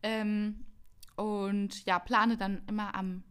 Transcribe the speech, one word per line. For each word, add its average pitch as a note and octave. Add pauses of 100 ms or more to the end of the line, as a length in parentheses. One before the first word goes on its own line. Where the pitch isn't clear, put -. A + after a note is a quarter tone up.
Ähm, G#3+ (500)
und G3+
ja, F3+
plane A3+
dann F#3+
immer G#3
am F#3